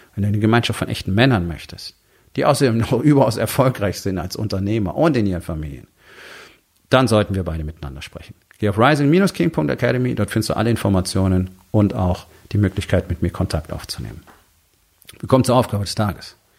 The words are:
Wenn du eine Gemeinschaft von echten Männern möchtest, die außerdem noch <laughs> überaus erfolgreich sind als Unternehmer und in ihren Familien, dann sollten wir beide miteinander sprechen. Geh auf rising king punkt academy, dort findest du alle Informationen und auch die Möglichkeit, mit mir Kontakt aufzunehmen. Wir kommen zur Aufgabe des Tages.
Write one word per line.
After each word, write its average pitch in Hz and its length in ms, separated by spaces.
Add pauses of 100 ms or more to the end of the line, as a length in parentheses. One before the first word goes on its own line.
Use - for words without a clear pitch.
(140)
Wenn 101 80
du 101 60
eine 104 100
Gemeinschaft 110 400
von - 100
echten - 260
Männern 110 320
möchtest, - 480 (420)
die 139 80
außerdem 131 340
noch 113 140
<laughs> 117 80
überaus 135 360
erfolgreich 117 640
sind 95 180
als 85 180
Unternehmer 101 600
und 151 200
in 110 100
ihren 90 160
Familien, 76 440 (1040)
dann 127 180
sollten 104 260
wir 95 80
beide 80 220
miteinander 69 380
sprechen. - 320 (240)
Geh 104 100
auf 98 100
rising 139 320 (180)
king 175 220
punkt 151 220
academy, 123 420
dort 104 160
findest - 200
du 78 40
alle 110 160
Informationen 95 800 (200)
und 104 240
auch 90 320 (260)
die 104 60
Möglichkeit, 98 500
mit 85 120
mir 87 100
Kontakt - 420
aufzunehmen. - 500 (960)
Wir - 100
kommen 127 160
zur 123 120
Aufgabe 104 280
des - 100
Tages. - 420 (220)